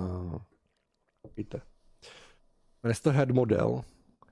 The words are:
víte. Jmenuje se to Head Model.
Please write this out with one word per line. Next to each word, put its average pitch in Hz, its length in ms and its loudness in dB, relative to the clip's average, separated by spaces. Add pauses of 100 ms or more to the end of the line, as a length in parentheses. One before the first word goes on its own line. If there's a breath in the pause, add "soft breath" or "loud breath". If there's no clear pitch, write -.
(1400)
víte. 110 240 -8 (1200 loud breath)
Jmenuje 117 120 0
se - 80 -6
to 156 80 2
Head 135 200 4
Model. 120 540 2 (460 soft breath)